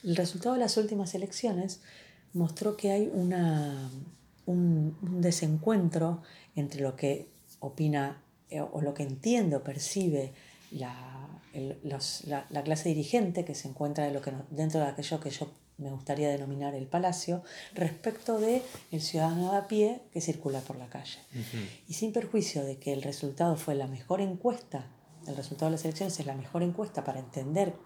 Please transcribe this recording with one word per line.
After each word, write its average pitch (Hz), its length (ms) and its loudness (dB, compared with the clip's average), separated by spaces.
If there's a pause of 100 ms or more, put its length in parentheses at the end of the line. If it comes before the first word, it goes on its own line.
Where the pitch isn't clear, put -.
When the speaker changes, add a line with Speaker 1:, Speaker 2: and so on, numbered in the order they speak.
Speaker 1:
El 170 100 4
resultado 180 400 2
de 247 60 2
las 226 160 2
últimas 208 380 2
elecciones 190 640 -2 (540)
mostró 180 420 2
que 202 160 2
hay 208 200 4
una, 156 760 2 (560)
un, 165 560 4
un 180 200 -2
desencuentro 170 1000 4 (320)
entre 139 280 -2
lo 131 120 0
que 143 340 0 (300)
opina, 147 640 0 (280)
eh, 151 100 -4
o 147 200 -4
lo 143 140 0
que 147 80 -4
entiende 160 540 2
o 131 80 -2
percibe 143 680 0 (360)
la, 123 240 -6 (600)
el, 139 300 -6
los, - 420 -4
la, 139 240 -4
la 147 120 -2
clase 156 280 2
dirigente 175 560 2
que 143 80 -6
se - 140 -8
encuentra 147 360 0
de 143 80 0
lo 139 80 -2
que 139 120 -4
no, 135 180 -8
dentro 156 300 2
de 147 60 4
aquello 156 340 -4
que 143 100 -6
yo 143 200 -6 (280)
me 139 120 -6
gustaría 143 380 0
denominar 139 460 -2
el 135 120 -4
palacio, 175 560 0 (320)
respecto 220 640 0
de 233 240 4 (280)
el 160 100 -2
ciudadano 165 520 2
de 202 60 6
a 196 100 0
pie 220 340 4 (100)
que 170 80 -2
circula 139 400 0
por 131 160 -8
la 123 120 -10
calle. - 300 -12 (140)
Speaker 2:
Ujú. 117 320 -6 (240)
Speaker 1:
Y 165 60 -6
sin 214 180 -2
perjuicio 208 520 0
de 135 140 -4
que 143 140 -2
el 135 100 -2
resultado 147 540 0
fue 156 180 -2
la 139 120 0
mejor 135 340 -2
encuesta, 185 680 -2 (400)
el 139 100 -6
resultado 160 340 -2
de 160 60 2
las 156 80 -6
elecciones 170 360 -2
es 139 60 -4
la 135 80 -4
mejor 135 280 -2
encuesta 175 400 -2
para 131 180 -4
entender 156 540 0 (100)